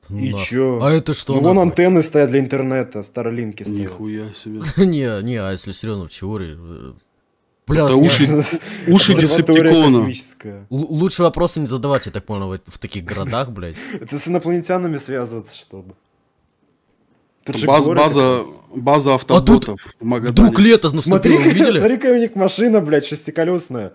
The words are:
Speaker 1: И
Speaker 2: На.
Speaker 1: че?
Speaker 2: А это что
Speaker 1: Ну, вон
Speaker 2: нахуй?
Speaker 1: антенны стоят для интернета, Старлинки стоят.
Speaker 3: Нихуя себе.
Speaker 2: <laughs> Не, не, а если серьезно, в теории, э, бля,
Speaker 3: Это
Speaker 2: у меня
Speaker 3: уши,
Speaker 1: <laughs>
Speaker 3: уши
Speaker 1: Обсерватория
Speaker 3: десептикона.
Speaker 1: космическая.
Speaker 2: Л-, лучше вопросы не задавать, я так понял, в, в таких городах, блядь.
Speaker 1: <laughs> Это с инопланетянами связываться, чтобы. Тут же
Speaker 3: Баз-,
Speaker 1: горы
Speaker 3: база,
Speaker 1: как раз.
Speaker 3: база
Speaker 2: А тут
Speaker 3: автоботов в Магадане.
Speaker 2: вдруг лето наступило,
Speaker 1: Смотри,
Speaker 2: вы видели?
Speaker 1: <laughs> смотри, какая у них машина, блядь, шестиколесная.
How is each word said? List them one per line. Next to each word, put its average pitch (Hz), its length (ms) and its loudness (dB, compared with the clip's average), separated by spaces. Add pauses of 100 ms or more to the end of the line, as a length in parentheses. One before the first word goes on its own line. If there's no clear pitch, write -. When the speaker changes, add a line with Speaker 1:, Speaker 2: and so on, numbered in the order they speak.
Speaker 1:
И 104 220 -6
Speaker 2:
На. 101 80 -6
Speaker 1:
че? 123 420 -2
Speaker 2:
А 139 100 2
это 156 220 -2
что - 220 -6
Speaker 1:
Ну, 139 60 2
вон 175 160 4
Speaker 2:
нахуй? 175 120 2
Speaker 1:
антенны 175 320 2
стоят 147 300 0
для 135 80 2
интернета, 131 640 -4
Старлинки 117 580 -8
стоят. 101 300 -8
Speaker 3:
Нихуя 107 420 -12
себе. 107 280 -14 (160)
Speaker 2:
<laughs> 190 80 4
Не, 131 380 -2
не, 123 140 -6
а 95 140 -6
если 95 200 -10
серьезно, 101 360 -8
в - 40 -18
теории, 95 460 -10
э, 78 360 -18 (720)
бля, 156 180 2
Speaker 3:
Это 131 100 4
Speaker 2:
у 135 60 6
меня 165 80 6
Speaker 3:
уши, - 140 2
Speaker 1:
<laughs> 147 640 -2
Speaker 3:
уши 190 260 4
Speaker 1:
Обсерватория 160 140 4
Speaker 3:
десептикона. 160 720 4
Speaker 1:
космическая. 107 720 -8
Speaker 2:
Л-, 143 180 -6
лучше 175 320 -2
вопросы 170 380 0
не 143 80 -6
задавать, 131 400 -4
я - 40 -12
так - 140 -10
понял, 98 240 -8
в, 92 160 -10
в - 140 -20
таких 92 260 -12
городах, 113 460 -6
блядь. 87 240 -12 (100)
Speaker 1:
<laughs> - 160 -12
Это 139 160 -12
с 147 100 -8
инопланетянами 175 680 -4
связываться, 120 580 -10
чтобы. 95 380 -20 (1500)
Тут 123 140 -10
же 143 100 -2
Speaker 3:
Баз-, 143 180 4
Speaker 1:
горы 156 140 2
Speaker 3:
база, 139 400 4
Speaker 1:
как 107 80 -8
раз. - 120 -20 (240)
Speaker 3:
база 139 300 2
Speaker 2:
А 131 60 0
тут - 200 -4
Speaker 3:
автоботов 131 400 2 (200)
в - 60 -14
Магадане. 120 260 -2
Speaker 2:
вдруг 196 280 6
лето 214 320 6
наступило, 165 280 0
Speaker 1:
Смотри, 240 180 4
Speaker 2:
вы - 160 4
видели? 262 240 4
Speaker 1:
<laughs> - 0 -
смотри, 226 200 2
какая 247 200 2
у - 20 2
них 233 160 -2
машина, 202 460 2
блядь, 147 240 0
шестиколесная. 151 880 -6